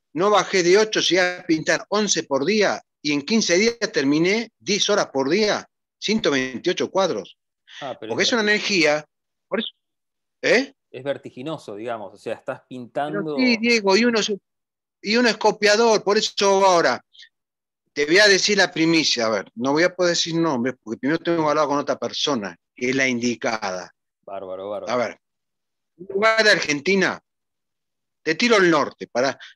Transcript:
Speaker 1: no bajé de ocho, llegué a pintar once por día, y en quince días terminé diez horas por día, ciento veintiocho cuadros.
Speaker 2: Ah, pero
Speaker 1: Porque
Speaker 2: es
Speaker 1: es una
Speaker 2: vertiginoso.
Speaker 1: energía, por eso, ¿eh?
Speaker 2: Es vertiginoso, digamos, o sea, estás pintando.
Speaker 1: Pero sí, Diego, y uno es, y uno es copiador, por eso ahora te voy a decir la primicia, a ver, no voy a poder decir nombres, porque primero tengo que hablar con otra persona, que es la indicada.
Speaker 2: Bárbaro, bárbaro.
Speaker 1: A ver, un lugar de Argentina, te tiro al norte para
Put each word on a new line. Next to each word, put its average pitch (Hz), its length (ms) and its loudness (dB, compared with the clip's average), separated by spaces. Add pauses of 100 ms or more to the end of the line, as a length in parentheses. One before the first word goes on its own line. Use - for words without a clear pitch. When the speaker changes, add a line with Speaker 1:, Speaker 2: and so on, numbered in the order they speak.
(140)
Speaker 1:
no 185 160 2
bajé 185 340 2
de 180 140 6
ocho, 214 240 2
llegué 175 200 2
a 180 240 -2
pintar 160 440 0
once 196 340 0
por 139 220 -2
día, 180 360 0 (200)
y 147 120 -4
en 143 100 -2
quince 175 340 2
días 226 200 2 (140)
terminé 165 680 0
diez 185 300 -2
horas 196 220 0
por 135 180 -2
día, 202 380 0 (320)
ciento 202 320 0
veintiocho 131 580 -2
cuadros. 151 480 -2 (440)
Speaker 2:
Ah, 127 180 -10
pero 110 120 -8
Speaker 1:
Porque 135 120 -2
Speaker 2:
es 208 60 0
Speaker 1:
es - 40 -2
una 226 100 0
Speaker 2:
vertiginoso. 202 460 0
Speaker 1:
energía, 151 160 0 (420)
por 190 120 -4
eso, - 100 -6 (720)
¿eh? 202 320 2 (180)
Speaker 2:
Es 127 120 -16
vertiginoso, 135 720 -10
digamos, 107 380 -10
o 101 40 -20
sea, 113 160 -8
estás 123 340 -12
pintando. 147 680 -6
Speaker 1:
Pero - 20 -6
sí, 254 200 2
Diego, 214 380 2
y 226 100 4
uno 233 140 0
es, 202 120 -4 (680)
y 202 140 -2
uno 240 140 4
es 208 80 0
copiador, 208 680 2
por 208 140 2
eso 196 480 2
ahora 156 380 4 (880)
te 143 120 0
voy 170 140 4
a 214 80 8
decir 196 300 4
la 180 140 2
primicia, 156 560 0
a - 20 0
ver, 101 260 -4
no 127 160 -2
voy 156 120 2
a 180 120 0
poder 175 160 0
decir 165 240 -2
nombres, 131 480 -2
porque 110 160 -10
primero 151 200 -2
tengo 170 240 -2
que 151 60 0
hablar 151 180 2
con 143 100 0
otra 139 200 -4
persona, 117 580 -4 (200)
que 123 140 -4
es 131 60 -2
la 135 120 0
indicada. 113 840 -4 (320)
Speaker 2:
Bárbaro, 95 440 -12
bárbaro. 101 220 -8
Speaker 1:
A 120 60 -2
ver, 104 200 -4 (800)
un 185 100 -20
lugar 220 360 2
de 214 80 6
Argentina, 151 680 0 (1000)
te 160 140 -2
tiro 233 220 2
al 185 120 4
norte 135 380 0
para 127 320 -2 (160)